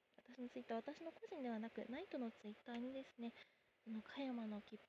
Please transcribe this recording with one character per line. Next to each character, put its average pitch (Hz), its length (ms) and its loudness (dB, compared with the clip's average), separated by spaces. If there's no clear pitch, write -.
私 247 240 -8
の 247 80 0
Twitter、 240 260 2
私 294 260 0
の 330 100 -4
個 - 140 -10
人 359 160 -2
で 247 80 4
は 226 100 4
な 226 100 2
く、 - 200 0
ナ 262 100 0
イ 392 120 -2
ト 294 80 4
の 233 120 4
Twitter 220 460 -4
に 247 160 2
で 269 120 -2
す - 160 -8
ね、 233 120 0
そ 220 60 -2
の 220 100 2
葉 - 200 -2
山 240 260 4
の 208 140 2
切 - 280 -6